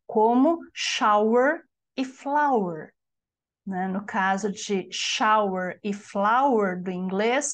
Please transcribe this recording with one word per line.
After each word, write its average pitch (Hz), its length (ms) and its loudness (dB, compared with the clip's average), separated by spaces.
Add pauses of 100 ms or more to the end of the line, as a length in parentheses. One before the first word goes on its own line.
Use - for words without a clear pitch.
como 247 520 4 (140)
shower 233 920 2 (320)
e 262 80 -4
flower, 262 880 -2 (720)
né? 190 220 -4
No 190 180 -4
caso 202 460 -2
de 196 400 -6
shower 202 920 0
e 208 100 -4
flower 208 880 0
do 185 100 -6
inglês, 190 640 -2